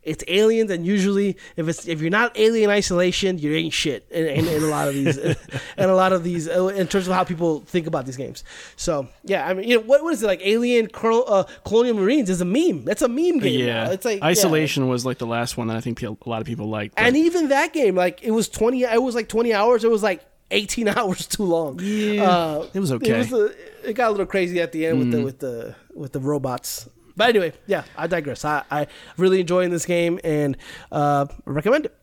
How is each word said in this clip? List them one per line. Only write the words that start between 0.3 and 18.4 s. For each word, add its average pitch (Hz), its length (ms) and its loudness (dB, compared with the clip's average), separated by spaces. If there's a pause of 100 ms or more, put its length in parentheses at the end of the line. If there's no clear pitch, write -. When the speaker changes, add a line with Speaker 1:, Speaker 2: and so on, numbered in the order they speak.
Speaker 1:
and 170 140 -2
usually 196 520 2 (200)
if 160 100 -2
it's, - 180 -6
if 165 160 -4
you're 165 80 -2
not 233 300 2
Alien 220 300 4
Isolation, 185 680 0
you 147 160 -2
ain't 160 200 -2
shit 131 360 -4
in, 160 180 -2
in, 151 200 0
in 156 160 0
a 156 40 0
lot 147 200 0
of 139 60 -2
these, 139 240 0
<laughs> - 0 -
in 127 180 -2 (420)
a 190 160 2
lot 185 200 4
of 175 100 0
these, 170 240 -4
uh, 180 200 2
in 196 200 0
terms 190 220 -2
of 185 40 0
how 180 120 2
people 160 340 -2
think 170 280 -4
about 151 180 -4
these 131 100 -10
games. 127 300 -12 (320)
So 143 320 -4 (160)
yeah, 180 200 -2
I 180 80 -2
mean, 190 140 -4
you 240 80 4
know, 220 80 2
what, 277 180 4
what 330 120 -2
is 214 100 -4
it, 220 40 0
like, 185 160 0
Alien 233 440 2
Cro-, 226 360 0
uh, 208 200 2 (220)
Colonial 226 320 2
Marines 208 320 2
is 185 100 0
a 175 60 0
meme. 196 400 0
That's 196 160 -2
a 254 80 2
meme 320 300 0
game 131 280 0
Speaker 2:
Yeah. 113 160 -2
Speaker 1:
now. 120 80 -2
It's 190 140 -6
like, 214 140 -2
yeah. 147 80 -4
Speaker 2:
Isolation 156 600 2
was, 123 180 -2
like, 123 120 -4
the 120 100 -6
last 117 300 -4
one 117 100 -4
that 113 100 -4
I 110 40 -6
think 117 180 -6
pe-, 120 80 -8
a 107 80 -8 (100)
lot 113 160 -6
of 151 60 -8
people 113 220 -8
liked, 107 260 -6
but 214 80 0
Speaker 1:
And 247 140 4
even 330 320 2
that 302 240 0
game, 226 220 2
like, 180 280 0
it 226 80 -2
was 220 160 0